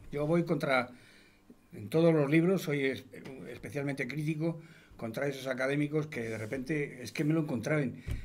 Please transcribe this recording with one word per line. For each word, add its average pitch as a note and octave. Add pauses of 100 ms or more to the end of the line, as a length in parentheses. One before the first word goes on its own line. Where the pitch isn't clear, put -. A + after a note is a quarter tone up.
(120)
Yo D3
voy E3+
contra, C#3 (840)
en G#2
todos E3
los C#3+
libros, E3+
soy D3
es-, B2+ (460)
especialmente C3+
crítico D#3 (360)
contra A#2+
esos C3+
académicos C#3+
que A#2+
de A2+
repente C3
es G#2+
que D#3+
me D3+
lo E3
encontraban. D3 (240)